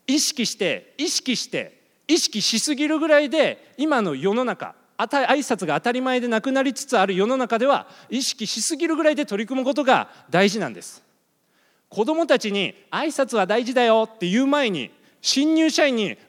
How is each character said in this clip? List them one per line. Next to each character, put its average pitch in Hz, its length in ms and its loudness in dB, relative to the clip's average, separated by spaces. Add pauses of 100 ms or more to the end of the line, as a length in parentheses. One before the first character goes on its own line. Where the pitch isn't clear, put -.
意 269 120 2
識 - 280 -2
し - 100 -6
て、 143 420 -4
意 302 100 -2
識 - 280 -2
し - 100 -6
て、 113 340 -8 (280)
意 320 100 4
識 - 240 -4
し - 160 0
す 294 160 -2
ぎ 285 140 0
る 311 100 0
ぐ 311 80 -2
ら 302 140 6
い 294 100 0
で、 240 460 0
今 277 260 0
の 170 120 -2
世 175 200 -2
の 247 100 0
中、 180 300 -8 (220)
あ 226 100 -2
た-、 285 200 -2
挨 254 120 4
拶 220 280 -4
が 151 80 0
当 160 100 -2
た 240 80 0
り 254 80 -2
前 254 200 0
で 240 60 -4
な 220 140 0
く 269 100 -4
な 262 120 2
り 269 100 0
つ - 140 -8
つ 240 120 2
あ 190 60 4
る 196 100 0
世 185 120 0
の 254 100 0
中 233 220 0
で 240 80 0
は、 233 200 2 (220)
意 254 140 -4
識 - 240 -6
し 220 160 -6
す 320 140 -4
ぎ 330 120 -2
る 320 80 0
ぐ 320 80 0
ら 302 60 4
い 302 40 2
で 285 120 -4
取 202 180 -4
り - 20 -12
組 262 140 -4
む 254 40 -2
こ 262 100 -2
と 285 100 -2
が 202 240 2 (220)
大 190 180 4
事 190 100 -6
な 170 100 -4
ん 117 40 -10
で 87 100 -16
す。 - 220 -20 (840)
子 208 160 -2
供 311 220 0
た 262 120 4
ち 214 120 -6
に、 190 240 -2 (160)
「挨 220 160 -4
拶 269 300 -2
は 190 100 2
大 220 180 0
事 240 80 -6
だ 247 120 4
よ」 220 280 4
っ - 60 -20
て 175 100 -4
言 214 140 2
う 269 40 2
前 277 240 2
に、 143 200 -6 (320)
新 302 320 2
入 320 160 4
社 311 160 2
員 269 80 2
に、 208 220 -2 (120)